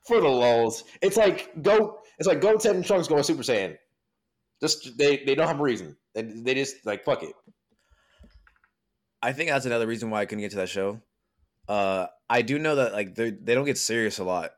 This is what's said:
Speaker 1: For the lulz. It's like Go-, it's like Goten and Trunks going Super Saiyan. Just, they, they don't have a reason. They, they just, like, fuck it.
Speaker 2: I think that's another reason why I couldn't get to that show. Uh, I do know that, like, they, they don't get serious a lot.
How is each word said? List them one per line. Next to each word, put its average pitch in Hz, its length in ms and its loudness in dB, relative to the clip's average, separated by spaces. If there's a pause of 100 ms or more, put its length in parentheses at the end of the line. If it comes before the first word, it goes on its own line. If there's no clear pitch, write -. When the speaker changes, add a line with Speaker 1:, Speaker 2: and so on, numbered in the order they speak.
Speaker 1:
For 226 140 4
the 160 80 4
lulz. 117 540 2 (180)
It's 196 160 0
like 185 440 2
Go-, 214 380 2 (180)
it's 165 100 -4
like 160 120 4
Goten 208 380 4
and 180 80 -2
Trunks 175 240 2
going 147 140 4
Super 143 200 0
Saiyan. 95 340 0 (840)
Just, 135 360 -4
they, 143 280 4
they 135 100 2
don't 160 120 2
have 151 120 -2
a 151 40 0
reason. 95 340 -2 (160)
They, 113 80 -6
they 113 320 -4
just, 135 320 -4
like, 104 180 -4
fuck 143 200 0
it. 76 100 -12 (1900)
Speaker 2:
I 123 120 -2
think 156 160 -4
that's 135 160 0
another 117 220 0
reason 113 220 -4
why 107 120 -2
I 101 40 -2
couldn't 107 160 -8
get 101 100 -8
to 104 60 -10
that 92 120 -2
show. 101 320 -4 (680)
Uh, 95 400 0 (220)
I 120 140 2
do 135 160 -2
know 156 160 0
that, 123 180 0
like, 101 220 -6
they, 113 160 -2
they 101 240 -2
don't 139 100 0
get 135 120 -2
serious 113 420 -2
a 95 40 -6
lot. 90 340 -4